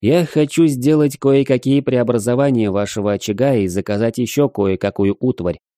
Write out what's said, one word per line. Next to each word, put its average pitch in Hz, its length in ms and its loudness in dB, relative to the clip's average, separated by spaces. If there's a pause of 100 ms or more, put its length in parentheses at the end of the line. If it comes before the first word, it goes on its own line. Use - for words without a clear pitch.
Я 143 240 2
хочу 151 420 0
сделать 147 500 0
кое-какие 135 640 2
преобразования 120 920 0
вашего 101 420 -2
очага 120 420 -2
и 98 120 0
заказать 101 500 -2
еще 131 320 0
кое-какую 98 680 0
утварь, 90 400 -2 (180)